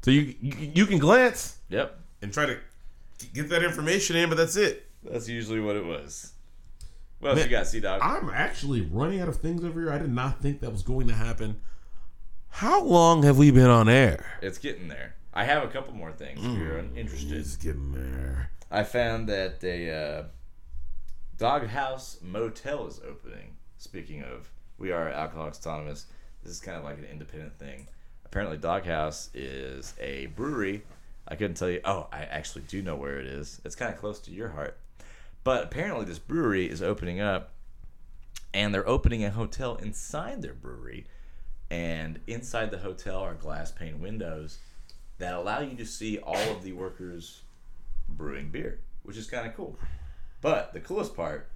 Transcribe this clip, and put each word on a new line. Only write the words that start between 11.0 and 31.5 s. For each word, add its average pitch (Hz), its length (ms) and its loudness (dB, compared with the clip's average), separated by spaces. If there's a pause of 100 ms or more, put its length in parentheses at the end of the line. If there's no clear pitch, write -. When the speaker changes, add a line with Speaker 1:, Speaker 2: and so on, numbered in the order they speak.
Speaker 1:
to 113 60 10
happen. - 460 4 (880)
How 330 340 4
long 170 420 10
have 143 120 12
we 147 140 12
been 127 180 12
on 113 220 10
air? 120 340 8 (160)
Speaker 2:
It's 95 160 -4
getting 104 320 -6
there. 65 280 -8 (180)
I 101 100 2
have 143 180 4
a 120 60 -2
couple 131 240 -6
more 82 200 -8
things 71 300 -10
if 120 160 0
you're 80 240 -2
Speaker 1:
Mm, - 140 -6
Speaker 2:
interested. 73 360 -4
Speaker 1:
it's - 240 -4
getting 69 360 -2
there. 65 580 -2 (200)
Speaker 2:
I 104 140 0
found 113 440 0
that 95 340 -2
a, 87 280 -2
uh, 76 320 -4 (1120)
Doghouse 131 880 -2
Motel 110 640 -6
is - 200 -12
opening. 55 500 -14 (220)
Speaking 78 440 -12
of, 62 280 -12 (280)
we 92 140 -4
are 82 160 0
Alcoholics 78 560 -8
Anonymous. 76 420 -8 (360)
This 85 100 -14
is 80 80 -12
kind 92 180 -12
of 71 60 -12
like 73 140 -12
an 76 60 -14
independent 76 540 -14
thing. 69 300 -16 (360)
Apparently, 90 340 -6
Doghouse 82 760 -2
is 67 640 -10
a 67 280 -8
brewery. 107 560 -4 (440)
I 76 100 -8
couldn't 90 200 -2